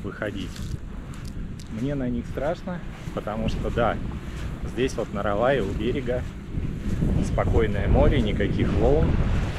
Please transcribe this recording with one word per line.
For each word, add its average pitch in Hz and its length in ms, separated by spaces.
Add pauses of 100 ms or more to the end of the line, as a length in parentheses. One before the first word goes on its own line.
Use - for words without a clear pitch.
выходить. 101 480 (1300)
Мне 143 160
на 127 140
них 120 180
страшно, 175 540 (340)
потому 110 320
что, - 240
да, 107 260 (760)
здесь 131 220
вот 107 180
на 101 100
Равае 110 400
у - 80
берега 123 500 (1040)
спокойное 104 640
море, 139 340
никаких 101 520
волн. 123 360 (500)